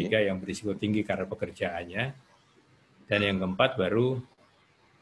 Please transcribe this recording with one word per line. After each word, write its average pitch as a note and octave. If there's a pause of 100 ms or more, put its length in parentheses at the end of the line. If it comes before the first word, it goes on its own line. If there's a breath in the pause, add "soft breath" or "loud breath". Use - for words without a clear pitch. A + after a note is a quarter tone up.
ketiga A2
yang G2
berisiko G2
tinggi G#2+
karena F#2
pekerjaannya, F#2+ (1000)
dan G#2
yang G2
keempat F#2+
baru, A#2+ (800)